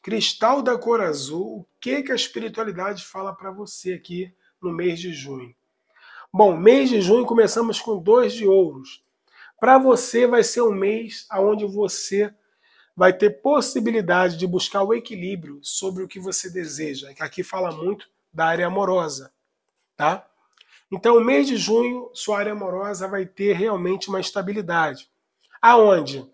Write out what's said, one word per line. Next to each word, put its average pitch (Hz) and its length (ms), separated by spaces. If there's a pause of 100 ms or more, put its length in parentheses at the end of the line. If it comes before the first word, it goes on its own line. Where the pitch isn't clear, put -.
Cristal 226 600
da 240 160
Cor 233 240
Azul, 165 580
o - 80 (120)
que 269 220
que 269 100
a 247 40
espiritualidade 202 920
fala 190 280
pra 190 180
você 190 420
aqui 180 400 (280)
no 175 120
mês 170 260
de 175 140
junho? 131 420 (800)
Bom, 190 240
mês 247 320
de 226 100
junho 214 260
começamos 226 540
com 202 220
dois 214 320
de 220 140
ouros. 160 580 (540)
Pra 262 180
você 247 500
vai 240 160
ser - 180
um 226 100
mês 208 600
onde 208 340
você 202 680 (640)
vai 185 180
ter 208 280
possibilidade 214 960
de 185 100
buscar 180 340
o 208 120
equilíbrio 180 680
sobre 190 420
o 180 40
que 190 120
você 185 300
deseja, 143 640
que 151 80
aqui 165 220
fala 185 280
muito 180 380 (240)
da 160 120
área 170 200
amorosa, 175 680 (640)
tá? 165 320 (640)
Então, 233 260
o 226 60
mês 269 240
de 247 100
junho, 240 560
sua 208 260
área 208 140
amorosa 190 540
vai 196 180
ter 196 280
realmente 190 540
uma 190 120
estabilidade. 175 920 (520)
Aonde? 190 720